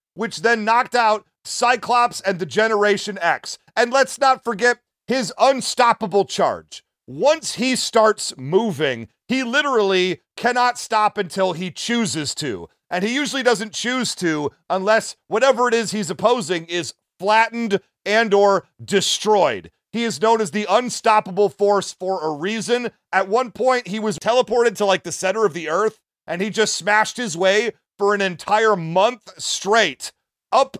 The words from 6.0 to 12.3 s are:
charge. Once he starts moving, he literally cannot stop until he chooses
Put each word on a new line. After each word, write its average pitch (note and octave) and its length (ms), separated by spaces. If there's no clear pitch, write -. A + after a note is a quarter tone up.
charge. G#2+ 580
Once B3 480
he B3 200
starts - 640
moving, C#3+ 720
he C4 160
literally G#3+ 800
cannot B3 420
stop G#3+ 400
until F#3+ 360
he F3 180
chooses D#3+ 640